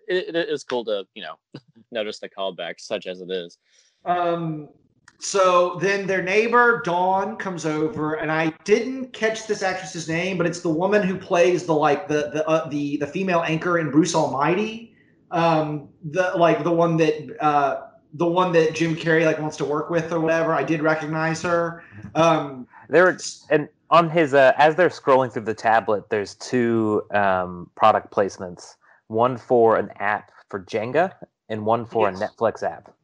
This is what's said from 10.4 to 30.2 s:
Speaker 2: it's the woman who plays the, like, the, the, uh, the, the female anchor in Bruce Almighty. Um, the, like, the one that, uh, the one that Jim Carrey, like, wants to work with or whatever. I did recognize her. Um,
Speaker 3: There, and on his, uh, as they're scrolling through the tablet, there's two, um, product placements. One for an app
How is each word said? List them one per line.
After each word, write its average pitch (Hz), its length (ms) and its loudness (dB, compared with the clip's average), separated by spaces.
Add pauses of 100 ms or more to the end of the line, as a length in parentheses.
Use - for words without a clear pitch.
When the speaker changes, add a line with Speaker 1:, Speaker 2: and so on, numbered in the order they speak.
Speaker 2:
it's 170 140 -6
the 180 80 -2
woman 190 340 2
who 185 140 -2
plays 175 480 2
the, 160 100 2
like, 147 320 2
the, 147 260 -2
the, 156 140 -4
uh, 160 220 0
the, 147 280 -4
the 143 100 -4
female 175 380 -2
anchor 165 340 0
in 151 120 -4
Bruce 165 240 4
Almighty. 160 800 -2 (340)
Um, 156 600 0 (140)
the, 180 320 -2
like, 165 280 4
the 175 80 0
one 165 260 2
that, 151 420 0
uh, 143 480 0 (280)
the 156 100 -2
one 175 280 2
that 160 200 4
Jim 160 220 0
Carrey, 160 300 2
like, 156 140 2
wants 151 180 -6
to 139 80 -4
work 151 240 -4
with 165 220 -2
or 170 80 -2
whatever. 160 340 0
I 143 100 0
did 156 180 -2
recognize 156 600 -2
her. 170 400 -2 (320)
Um, 147 520 2 (220)
Speaker 3:
There, 170 280 6 (320)
and 151 200 0 (220)
on 165 180 6
his, 156 240 2
uh, 131 240 8
as 151 180 6
they're 170 140 4
scrolling 131 420 2
through 117 120 -6
the 107 100 -4
tablet, 110 560 0
there's 101 260 -4
two, 113 680 0 (100)
um, 92 600 0
product 107 360 2
placements. 92 640 -4 (320)
One 120 300 0
for 113 400 4
an 98 220 -4
app 101 320 -4 (180)